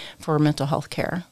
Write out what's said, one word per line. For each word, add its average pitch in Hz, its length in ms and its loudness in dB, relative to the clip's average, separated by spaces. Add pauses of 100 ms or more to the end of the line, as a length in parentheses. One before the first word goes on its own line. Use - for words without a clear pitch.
(200)
for 156 180 0
mental 147 300 4
health 147 240 -2
care. - 400 -4